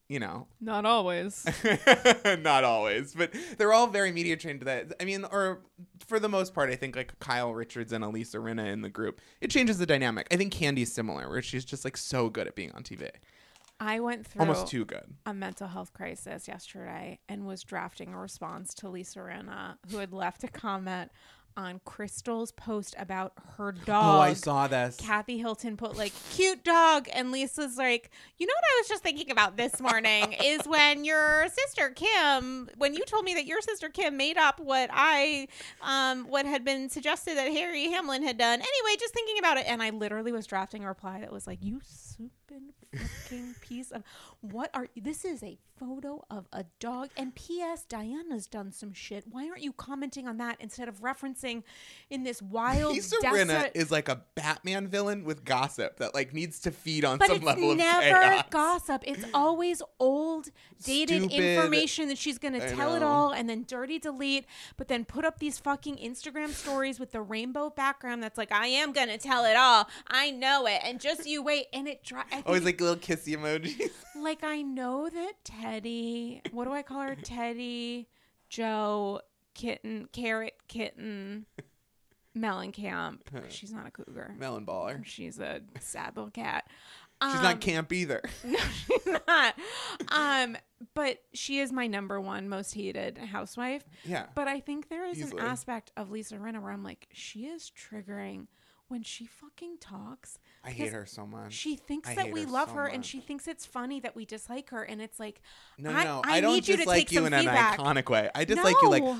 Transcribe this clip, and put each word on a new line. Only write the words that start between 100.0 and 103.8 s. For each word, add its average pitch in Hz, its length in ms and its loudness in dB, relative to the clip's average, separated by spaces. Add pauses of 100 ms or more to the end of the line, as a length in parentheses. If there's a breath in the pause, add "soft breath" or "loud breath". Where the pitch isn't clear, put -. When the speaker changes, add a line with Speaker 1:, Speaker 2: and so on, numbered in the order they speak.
Speaker 1:
I 127 80 -12
hate 120 80 -10
Speaker 2:
because 107 140 -6
Speaker 1:
her 104 120 -10
so 104 200 -14
much. 107 280 -14
Speaker 2:
she 302 240 -6
thinks - 320 -8
Speaker 1:
I - 60 -8
Speaker 2:
that 381 100 -2
Speaker 1:
hate - 80 -6
Speaker 2:
we 320 100 -6
Speaker 1:
her 285 60 -8
Speaker 2:
love 277 200 -2
Speaker 1:
so - 60 -10
Speaker 2:
her, 285 120 -2
and - 100 -6
Speaker 1:
much. 247 80 -8
Speaker 2:
she 269 160 -10
thinks 285 260 -12
it's - 180 -12
funny 254 360 -8